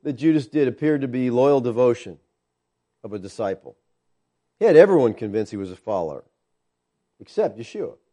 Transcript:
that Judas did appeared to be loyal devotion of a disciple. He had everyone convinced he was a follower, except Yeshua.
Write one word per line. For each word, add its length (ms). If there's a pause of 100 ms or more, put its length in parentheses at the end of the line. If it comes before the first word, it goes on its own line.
that 120
Judas 340
did 200
appeared 340
to 60
be 220
loyal 320
devotion 560 (880)
of 100
a 60
disciple. 580 (800)
He 80
had 100
everyone 380
convinced 380
he 60
was 140
a 40
follower, 480 (960)
except 400
Yeshua. 380 (160)